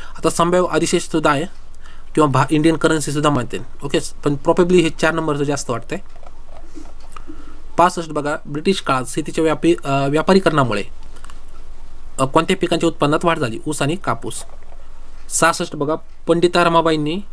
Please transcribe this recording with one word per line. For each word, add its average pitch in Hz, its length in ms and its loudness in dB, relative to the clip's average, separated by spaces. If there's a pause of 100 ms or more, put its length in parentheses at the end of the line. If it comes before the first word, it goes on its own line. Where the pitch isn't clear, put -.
(180)
आता 156 120 2
संभाव्य 175 420 2
अधिशेष 165 320 2
सुद्धा 156 280 2
आहे 143 140 0 (720)
किंवा 151 140 6
भा-, 135 220 4
Indian 160 240 4
currency 156 360 2
सुद्धा 147 180 2
म्हणते. 123 280 0 (260)
ओके, 139 160 2 (240)
पण 147 120 2 (120)
probably 175 340 6
हे 160 80 4
चार 160 240 0
नंबरचं 156 300 0
जास्त 143 260 -2
वाटतंय. 127 300 -4 (1800)
पासष्ट 170 340 2
बघा, 151 340 -2
ब्रिटिश 151 360 0
काळात 131 260 0
शेतीच्या - 360 -2
व्यापी-, 160 400 2
अ, 139 240 0
व्यापारीकरणामुळे, 151 760 4 (1400)
अ, 135 60 2
कोणत्या 165 320 2
पिकांच्या 170 300 2
उत्पन्नात 156 380 2
वाढ 165 140 2
झाली? 117 280 -2
ऊस 151 140 -2
आणि 143 140 0
कापूस. 117 380 -4 (960)
सहासष्ट - 460 2
बघा, 135 200 -2 (320)
पंडिता 175 360 4
रमाबाईंनी 165 540 2 (160)